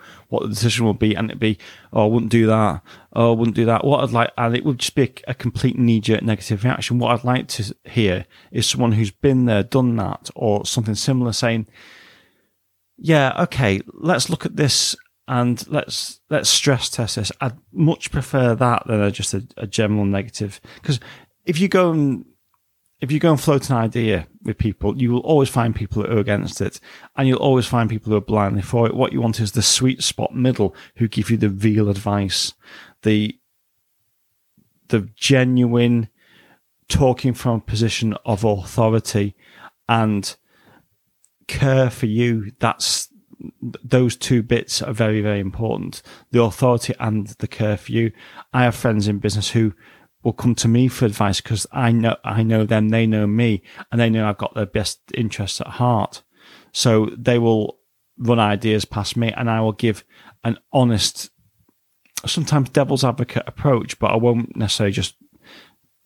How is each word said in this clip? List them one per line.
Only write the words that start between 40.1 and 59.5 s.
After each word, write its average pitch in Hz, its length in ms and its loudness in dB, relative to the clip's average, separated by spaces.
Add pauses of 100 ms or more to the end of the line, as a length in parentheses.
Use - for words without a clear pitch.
care 131 420 2
for - 160 -4
you. 113 540 0
That's, - 480 -2 (520)
th-, 117 220 -10
those 123 320 2
two 120 300 0
bits - 360 -2
are - 120 -6
very, 107 280 0
very 104 200 -2
important. 101 640 -6 (280)
The 120 120 4
authority 120 580 0
and 107 260 -2
the 104 220 -10
care 107 280 -2
for - 140 -12
you. 113 220 0 (400)
I 127 100 4
have 120 140 2
friends 107 320 0
in 101 100 0
business 101 320 -2
who 110 240 2 (480)
will 117 100 0
come 120 220 0
to - 140 0
me 120 180 4
for 123 180 -2
advice 101 360 0
'cause - 320 -4
I 120 180 0
know, 113 320 2
I 110 220 -2
know 110 200 2
them, 107 260 2
they 113 180 2
know 107 180 2
me, 110 360 0 (280)
and 120 100 0
they 117 80 4
know 110 200 2
I've 104 100 -4
got - 160 -6
their 107 120 -4
best - 340 -6 (140)
interests 107 460 -4
at - 60 -10
heart. 120 560 -2 (500)
So 110 340 2 (100)
they 120 220 0
will 113 420 0 (360)
run 120 220 2
ideas 107 460 2
past - 320 -6
me, 117 160 0
and 120 180 -4